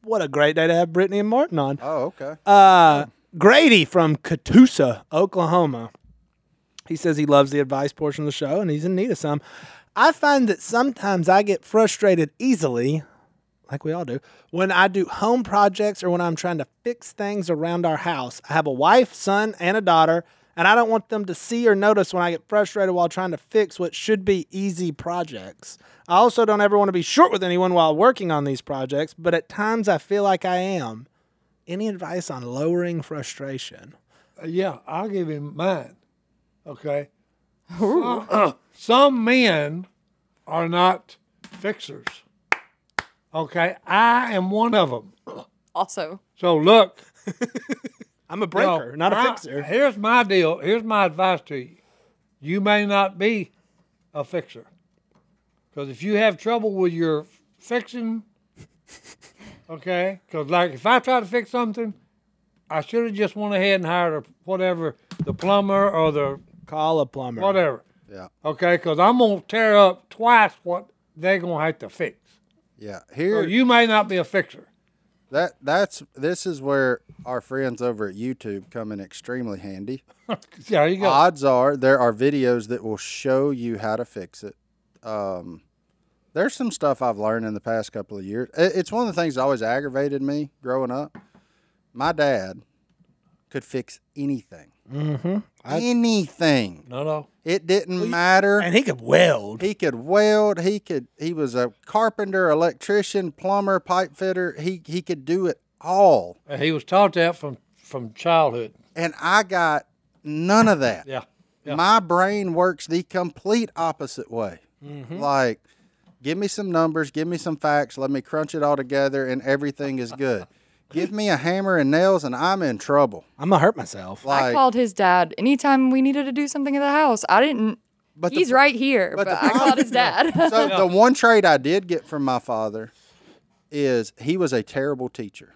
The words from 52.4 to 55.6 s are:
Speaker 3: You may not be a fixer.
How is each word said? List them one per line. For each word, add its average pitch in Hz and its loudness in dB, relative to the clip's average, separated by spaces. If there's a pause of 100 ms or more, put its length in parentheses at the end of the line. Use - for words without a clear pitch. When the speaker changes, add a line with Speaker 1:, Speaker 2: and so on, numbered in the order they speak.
Speaker 3:
You 170 -4
may 208 2
not 196 0
be 202 -2 (600)
a 147 -8
fixer. - -10 (1120)